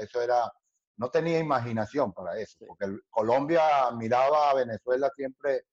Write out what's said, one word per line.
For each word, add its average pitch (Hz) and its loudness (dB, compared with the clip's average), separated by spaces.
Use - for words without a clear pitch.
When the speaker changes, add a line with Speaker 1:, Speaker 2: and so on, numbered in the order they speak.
Speaker 1:
eso 113 -6
era, 120 0
no 117 -6
tenía 165 0
imaginación 120 -2
para 92 -8
eso, - -10
Speaker 2:
Sí. 110 -20
Speaker 1:
porque - -10
el, 98 -8
Colombia 139 2
miraba 135 2
a 135 2
Venezuela 127 0
siempre 135 -4